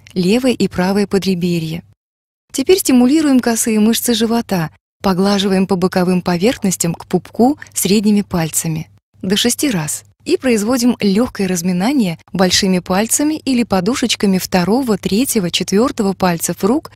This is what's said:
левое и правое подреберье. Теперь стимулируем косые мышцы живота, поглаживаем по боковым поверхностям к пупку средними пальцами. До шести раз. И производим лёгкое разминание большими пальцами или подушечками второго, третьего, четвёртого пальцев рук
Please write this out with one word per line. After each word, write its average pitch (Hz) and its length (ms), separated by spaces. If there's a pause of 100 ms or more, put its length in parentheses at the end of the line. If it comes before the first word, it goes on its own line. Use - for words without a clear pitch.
(140)
левое 220 400
и 196 160
правое 190 360
подреберье. 175 800 (680)
Теперь 370 260
стимулируем 262 600
косые 220 400
мышцы 226 320
живота, 220 580 (320)
поглаживаем 196 640
по 196 80
боковым 180 460
поверхностям 180 720
к - 140
пупку 240 520 (140)
средними 208 480
пальцами. 160 680 (320)
До 190 140
шести 240 340
раз. 160 360 (200)
И 320 100
производим 240 640
лёгкое 202 480
разминание 185 720 (140)
большими 185 460
пальцами 226 560
или 254 280
подушечками 196 720
второго, 196 600
третьего, 190 520
четвёртого 196 640
пальцев 175 500
рук 247 320